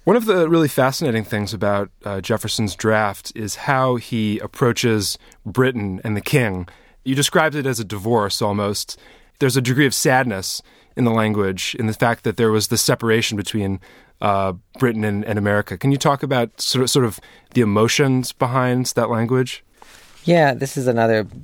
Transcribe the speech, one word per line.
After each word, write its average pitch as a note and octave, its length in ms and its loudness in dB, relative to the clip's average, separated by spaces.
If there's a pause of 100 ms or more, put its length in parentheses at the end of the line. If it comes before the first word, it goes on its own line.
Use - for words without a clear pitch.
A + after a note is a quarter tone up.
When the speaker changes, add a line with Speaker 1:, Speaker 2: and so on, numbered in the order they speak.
Speaker 1:
One F#3+ 100 4
of A#3+ 80 0
the F#3 240 2
really E3 220 4
fascinating C3 560 0
things G#2 280 -4
about, G2+ 380 -2 (140)
uh, G2 160 -6
Jefferson's G#2 560 -4
draft G#2+ 580 0
is G#2+ 200 -8
how C3 420 0
he A2 420 -2
approaches A2+ 800 0 (280)
Britain G#2+ 600 0
and A2 100 -2
the G2+ 60 -4
king. G2+ 440 0 (380)
You C3 120 -2
described D3 400 2
it D3 100 -2
as B2 160 -2
a - 20 -6
divorce G#2 580 0
almost. G2+ 560 -2 (420)
There's C3 180 2
a C3+ 40 2
degree B2+ 240 2
of B2 80 0
sadness B2+ 680 0 (340)
in C3 80 -2
the A#2 80 2
language, G#2 640 0
in A2+ 100 -2
the A2 60 -2
fact A#2 300 0
that A2+ 140 -4
there A2+ 140 4
was G#2+ 180 0
this A#2 120 0
separation A2+ 540 0
between, G2 460 -4 (400)
uh, G2 320 0 (240)
Britain A2+ 280 0
and, G#2 180 -2
and G#2+ 160 -2
America. G2+ 380 0
Can C3+ 140 0
you C#3+ 60 2
talk C#3 260 0
about C3 360 -2
sort - 240 -2
of, B2 60 0
sort C3 160 4
of G#2+ 160 -4 (320)
the B2 80 4
emotions A#2 720 2
behind B2+ 540 0
that A#2 220 0
language? A#2+ 540 0 (640)
Speaker 2:
Yeah, E3 280 6
this C3 220 -6
is C3 120 -2
another, A2+ 380 4 (180)